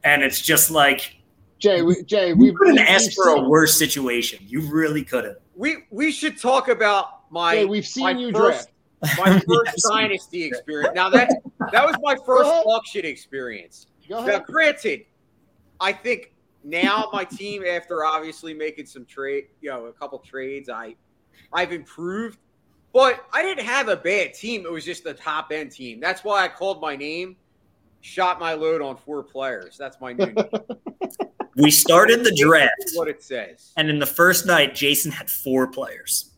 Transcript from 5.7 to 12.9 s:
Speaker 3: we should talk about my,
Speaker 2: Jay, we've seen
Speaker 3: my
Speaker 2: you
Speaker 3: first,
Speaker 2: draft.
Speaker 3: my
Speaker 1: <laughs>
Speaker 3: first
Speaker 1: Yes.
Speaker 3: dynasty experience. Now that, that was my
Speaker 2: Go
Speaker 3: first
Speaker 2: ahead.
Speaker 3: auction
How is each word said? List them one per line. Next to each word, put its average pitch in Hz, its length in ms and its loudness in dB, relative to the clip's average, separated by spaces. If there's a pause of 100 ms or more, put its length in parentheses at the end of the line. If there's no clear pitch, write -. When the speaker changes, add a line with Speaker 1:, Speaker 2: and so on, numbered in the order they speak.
Speaker 3:
we 285 200 -2
should - 280 -6
talk 254 300 0
about 208 640 -2
my, 170 240 0
Speaker 2:
Jay, 214 120 2
we've 208 200 -4
seen 262 180 -8
Speaker 3:
my 277 80 2
Speaker 2:
you 247 200 -6
Speaker 3:
first, - 360 2 (340)
Speaker 2:
draft. 147 180 -2
Speaker 3:
my 190 180 6
Speaker 1:
<laughs> 175 100 0
Speaker 3:
first - 0 - (180)
Speaker 1:
Yes. 180 240 -2
Speaker 3:
dynasty 208 540 -2
experience. 147 500 -6
Now 185 160 2
that, - 200 4 (420)
that 240 140 4
was 311 160 0
my 285 140 0
Speaker 2:
Go 269 80 -16
Speaker 3:
first 262 260 4
Speaker 2:
ahead. 330 160 2
Speaker 3:
auction 220 380 -2